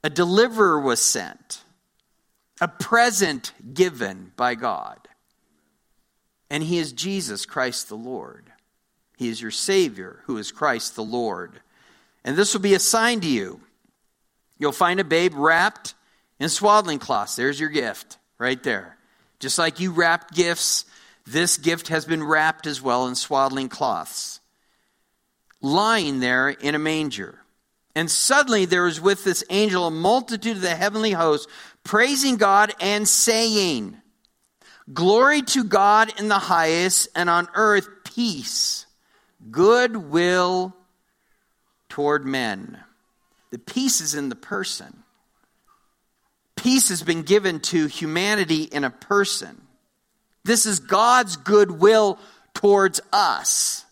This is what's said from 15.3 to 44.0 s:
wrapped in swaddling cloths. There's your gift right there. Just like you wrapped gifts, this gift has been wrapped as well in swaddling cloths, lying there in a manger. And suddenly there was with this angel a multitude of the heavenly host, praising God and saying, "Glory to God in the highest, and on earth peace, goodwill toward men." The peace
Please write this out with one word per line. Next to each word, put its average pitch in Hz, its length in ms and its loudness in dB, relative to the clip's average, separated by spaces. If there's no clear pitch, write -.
wrapped 165 600 0
in - 100 -2
swaddling 196 520 2
cloths. 104 360 -4
There's 139 220 -2
your 156 100 -4
gift 131 480 -6
right 127 240 -4
there. 98 340 -6
Just 135 180 -4
like 165 220 0
you 185 100 -2
wrapped 170 440 0
gifts, 170 500 0
this 160 320 0
gift 160 300 -2
has 160 160 -2
been 160 180 -4
wrapped 156 440 0
as 139 140 -8
well 127 280 0
in 123 60 -8
swaddling 135 540 -2
cloths, - 720 -6
lying 165 600 0
there 127 280 0
in 143 260 -4
a 151 40 -2
manger. 151 640 -6
And 160 160 -4
suddenly 262 540 2
there 180 200 2
was 160 160 -2
with 190 240 0
this 180 260 0
angel 185 360 2
a 165 40 -2
multitude 220 680 -2
of 185 60 -8
the 170 140 -2
heavenly 208 360 0
host, 160 360 0
praising 262 520 2
God 202 440 4
and 208 280 0
saying, 208 880 0
"Glory 233 500 4
to 247 220 0
God 208 540 4
in 208 100 -4
the 202 100 2
highest, 170 760 0
and 175 140 0
on 175 260 2
earth 208 340 2
peace, - 840 -4
goodwill 185 1300 2
toward 147 360 -2
men." 113 560 -6
The 120 80 -12
peace - 420 -2